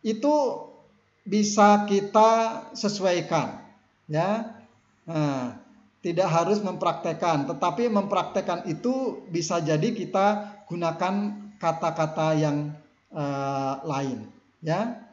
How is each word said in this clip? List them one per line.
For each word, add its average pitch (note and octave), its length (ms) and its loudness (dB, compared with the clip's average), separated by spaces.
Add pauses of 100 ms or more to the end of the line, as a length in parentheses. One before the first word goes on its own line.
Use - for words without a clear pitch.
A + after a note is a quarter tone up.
itu B3+ 640 0 (600)
bisa G#3 640 6
kita A3 760 4 (140)
sesuaikan, F3 880 0 (420)
ya. G3 480 -2 (540)
Nah, C#3 480 -2 (480)
tidak F3 240 2
harus E3+ 320 2
mempraktekkan, E3 880 -2
tetapi A#3 400 0
mempraktekkan F#3+ 800 -2
itu B3 640 -4
bisa E3+ 260 -2
jadi D#3 300 0
kita F#3+ 380 0 (420)
gunakan E3+ 440 -2 (460)
kata-kata D#3+ 800 0
yang, D3 340 0 (380)
eh, C#3 600 -2 (120)
lain, C3+ 460 -4 (320)
ya. G3 340 -2 (160)